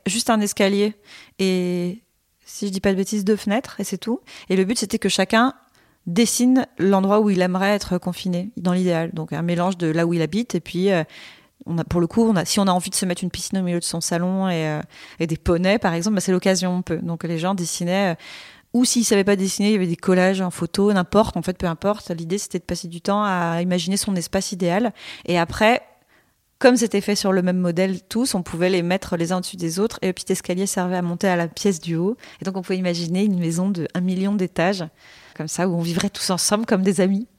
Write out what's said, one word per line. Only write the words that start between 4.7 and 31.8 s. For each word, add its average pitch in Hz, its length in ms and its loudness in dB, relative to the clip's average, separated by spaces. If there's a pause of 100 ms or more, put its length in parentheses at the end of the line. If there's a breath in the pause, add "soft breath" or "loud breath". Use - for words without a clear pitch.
c'était 214 200 -2
que 202 100 0
chacun 226 460 2 (520 soft breath)
dessine 240 600 4 (100)
l'endroit 196 440 4
où 208 100 4
il 185 100 2
aimerait 185 300 2
être 190 280 0
confiné, 180 580 -4
dans 175 160 0
l'idéal. 175 400 0
Donc, 160 200 -8
un 147 100 -4
mélange 175 360 0
de 175 80 -2
là 165 200 2
où 170 80 0
il 165 80 0
habite 185 340 -2
et 170 40 -2
puis, 185 300 0
euh, 170 140 2 (640 loud breath)
on 170 120 -2
a, 160 60 -2
pour 175 160 0
le 170 80 2
coup, 233 200 2
on 226 60 4
a, 165 100 2
si - 140 -2
on 196 80 4
a 190 60 4
envie 180 180 -2
de - 60 -4
se 196 100 -2
mettre 175 160 -4
une 180 80 -4
piscine - 280 -6
au 190 40 0
milieu 175 160 0
de 170 60 -4
son 170 160 -4
salon 185 480 -2
et, 160 180 0
euh, 151 140 -2 (400 loud breath)
et 165 80 0
des 156 80 -2
poneys, 185 420 2
par 185 160 0
exemple, 185 220 0
bah, 185 40 0
c'est 190 120 0
l'occasion, 180 460 2
on 185 40 -2
peut. 165 160 -4
Donc, 170 240 -6
les 165 160 -4
gens 180 160 -2
dessinaient, 180 600 0
euh, - 80 -12 (520 loud breath)
ou 240 100 4
s'ils 240 220 2
savaient 202 180 4
pas 202 100 4
dessiner, 196 340 0
il 214 40 6
y 220 40 4
avait 185 100 2
des 170 100 0
collages 185 460 2
en 180 80 -2
photo, 196 420 0
n'importe, 202 460 2
en 165 40 -2
fait, 180 140 -4
peu 185 100 -4
importe. 196 440 -2
L'idée, 170 260 -4
c'était 196 220 -6
de 165 60 -12
passer - 220 -6
du 170 140 -12
temps 208 240 0
à 175 380 0
imaginer 180 340 0
son 202 180 -2
espace 190 380 -4
idéal. 190 400 0 (320 loud breath)
Et 175 140 0
après, 214 420 4 (800 soft breath)
comme 254 180 6
c'était 214 240 0
fait 202 160 0
sur 196 160 2
le 190 80 4
même 180 160 2
modèle 180 460 0
tous, 247 320 -2
on 185 80 -2
pouvait 170 260 0
les 185 140 2
mettre 180 340 -2
les 165 160 -2
uns 185 60 0
au-dessus 180 180 -8
des 170 220 -4
autres 214 240 -2
et 190 60 0
le 185 40 2
petit - 200 -4
escalier 185 340 -2
servait 180 300 -2
à 180 60 0
monter 175 260 -2
à 180 80 2
la 170 120 0
pièce 175 320 -2